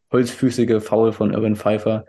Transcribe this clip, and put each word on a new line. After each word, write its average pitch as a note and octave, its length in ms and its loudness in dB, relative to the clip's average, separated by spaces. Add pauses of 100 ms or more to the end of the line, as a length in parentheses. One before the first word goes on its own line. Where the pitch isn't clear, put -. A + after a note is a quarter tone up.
(100)
holzfüßige A#2+ 720 0
Foul A2+ 300 2
von G#2+ 220 -2
Irwin G#2+ 220 0
Pfeiffer, A2 520 -2